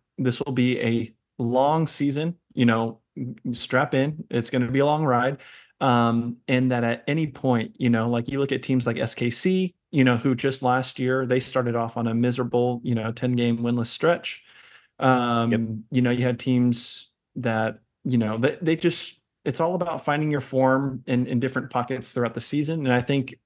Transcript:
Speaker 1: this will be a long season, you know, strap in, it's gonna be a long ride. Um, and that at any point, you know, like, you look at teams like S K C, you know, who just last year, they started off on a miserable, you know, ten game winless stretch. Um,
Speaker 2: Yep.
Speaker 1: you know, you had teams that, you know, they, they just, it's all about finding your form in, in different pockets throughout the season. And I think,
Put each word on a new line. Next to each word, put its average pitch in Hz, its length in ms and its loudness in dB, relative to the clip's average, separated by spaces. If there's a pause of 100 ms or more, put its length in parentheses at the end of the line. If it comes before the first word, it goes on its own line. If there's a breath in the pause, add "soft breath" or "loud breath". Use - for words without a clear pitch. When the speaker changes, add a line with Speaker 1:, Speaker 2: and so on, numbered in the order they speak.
(180)
Speaker 1:
this 127 220 0
will - 120 -4
be 123 280 2
a 117 340 -2 (240)
long 135 480 2
season, 147 480 -2 (180)
you 123 140 4
know, 113 340 2 (520)
strap 127 420 0
in, 147 360 0
it's 113 200 -4
gonna 123 200 0
be 135 100 2
a 139 40 4
long 151 220 2
ride. 131 320 0 (420 loud breath)
Um, 120 560 2 (120)
and 127 220 2
that 120 140 0
at 117 220 -2
any 151 220 0
point, 120 500 -2
you 127 100 2
know, 117 220 2
like, 120 180 -2
you 135 120 -2
look 139 120 0
at 123 100 -4
teams 127 240 0
like 117 120 -2
S 127 160 -2
K 120 160 -2
C, 185 440 0 (160)
you 135 140 4
know, 123 140 6
who 131 160 0
just 127 280 -2
last 127 360 0
year, 131 260 0
they 131 160 2
started 120 360 -2
off 117 200 -4
on 117 120 -2
a 113 60 -2
miserable, 120 680 0
you 123 100 0
know, 113 180 -2
ten 123 240 -2
game 120 220 0
winless 120 280 -2
stretch. - 580 -2 (540 soft breath)
Um, 123 540 2
Speaker 2:
Yep. 117 80 2 (320)
Speaker 1:
you 127 100 2
know, 123 80 2
you 120 140 0
had 120 140 0
teams 123 720 0 (260)
that, 110 420 -2 (260)
you 123 140 2
know, 110 180 0
they, 127 240 0
they 165 160 0
just, - 420 -2 (280)
it's 139 120 -4
all 170 160 0
about 170 300 -4
finding 151 260 0
your 147 120 -2
form 131 640 0
in, 123 200 0
in 123 140 0
different 131 300 -4
pockets 127 420 -4
throughout 117 220 -2
the 117 80 -8
season. 151 380 -2
And 131 120 2
I 123 80 4
think, 135 460 -2